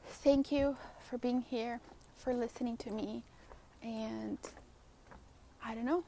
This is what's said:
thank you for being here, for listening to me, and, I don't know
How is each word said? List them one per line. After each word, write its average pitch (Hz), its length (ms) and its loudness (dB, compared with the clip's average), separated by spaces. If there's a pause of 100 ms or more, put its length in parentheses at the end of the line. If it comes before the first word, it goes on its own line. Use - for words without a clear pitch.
thank 277 440 6
you 277 260 4 (320)
for 254 80 -4
being 247 240 2
here, 233 380 -4 (380)
for 254 160 0
listening 240 440 -2
to - 140 -8
me, 220 320 -4 (580)
and, 220 560 -4 (1300)
I 226 120 -6
don't 233 100 -2
know 330 220 4